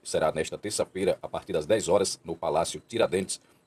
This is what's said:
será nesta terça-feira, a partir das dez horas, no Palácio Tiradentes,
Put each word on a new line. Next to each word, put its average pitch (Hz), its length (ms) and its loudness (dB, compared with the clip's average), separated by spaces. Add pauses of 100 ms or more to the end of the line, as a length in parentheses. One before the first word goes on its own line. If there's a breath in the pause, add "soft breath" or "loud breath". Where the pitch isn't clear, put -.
será 78 260 0
nesta 78 280 -4
terça-feira, - 640 -2
a - 60 -8
partir - 260 -6
das 87 100 0
dez 95 240 2
horas, 95 340 2
no 82 140 -8
Palácio 80 500 -2
Tiradentes, 98 540 0 (260 soft breath)